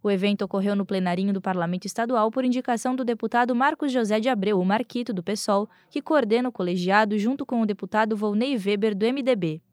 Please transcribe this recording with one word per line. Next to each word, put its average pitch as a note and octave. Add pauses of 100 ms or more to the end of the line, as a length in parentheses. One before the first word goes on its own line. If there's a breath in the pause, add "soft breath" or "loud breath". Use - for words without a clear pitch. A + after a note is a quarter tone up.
O G#3
evento G3+
ocorreu G3+
no G3
plenarinho F#3+
do F#3+
Parlamento F3+
Estadual A3+
por C4
indicação B3+
do B3+
deputado A#3+
Marcos C#4
José A3
de A3+
Abreu, G#3
o F3+
Marquito, A#3+
do F3+
pesol, G#3 (220 soft breath)
que D4
coordena B3
o A#3+
colegiado F#3+
junto B3+
com A#3+
o A3
deputado G#3+
Volney G#3+
Weber, G#3
do G3
M C4
D B3
B. D#3+ (120)